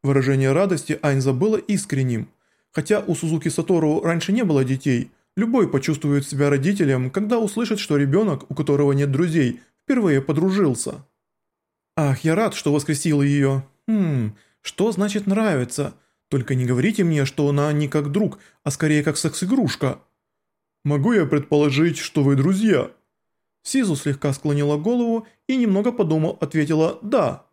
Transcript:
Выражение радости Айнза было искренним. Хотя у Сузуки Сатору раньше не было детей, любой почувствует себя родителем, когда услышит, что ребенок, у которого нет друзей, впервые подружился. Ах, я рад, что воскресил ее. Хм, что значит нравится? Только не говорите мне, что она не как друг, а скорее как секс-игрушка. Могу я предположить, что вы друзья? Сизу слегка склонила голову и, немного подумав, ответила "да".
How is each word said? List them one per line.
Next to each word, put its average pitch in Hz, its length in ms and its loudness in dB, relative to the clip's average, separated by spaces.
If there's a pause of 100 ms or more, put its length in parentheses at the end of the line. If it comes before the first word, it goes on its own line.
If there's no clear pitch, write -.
Выражение 135 500 2
радости 175 500 0
Айнза 135 300 0
было 208 240 0
искренним. 135 720 -2 (420)
Хотя 208 300 0
у 175 140 -2
Сузуки 160 340 -2
Сатору 160 540 0
раньше 165 300 0
не 233 120 2
было 147 200 2
детей, 131 460 -2 (260)
любой 226 320 2
почувствует 143 580 0
себя 143 240 0
родителем, 135 600 0
когда 214 280 -2
услышит, 220 400 -2
что 151 180 -2
ребенок, 143 540 0
у 135 40 -8
которого 143 380 2
нет 143 180 2
друзей, 151 500 0 (220)
впервые 196 380 2
подружился. 160 840 -2 (920)
Ах, 139 280 0
я 160 100 2
рад, 214 200 0
что - 180 -2
воскресил 147 500 0
ее. 139 400 0 (240)
Хм, 147 480 0 (280)
что 214 300 -2
значит 202 340 -2
нравится? 180 680 -2 (340)
Только 131 260 -2
не 127 100 0
говорите 139 400 0
мне, 151 220 2
что 143 220 0
она 143 240 0
не 147 160 0
как 143 220 -2
друг, 196 280 -2 (260)
а 147 60 -2
скорее 151 320 0
как 147 160 -2
секс-игрушка. 180 800 -2 (880)
Могу 147 280 0
я 185 140 4
предположить, 147 720 2
что - 240 -2
вы 139 140 4
друзья? 185 540 2 (720)
Сизу 220 320 0
слегка 139 380 -2
склонила 143 440 0
голову 226 500 -2 (200)
и, 262 100 0
немного 220 360 2
подумав, 160 480 0
ответила 156 640 0
"да". 208 500 -2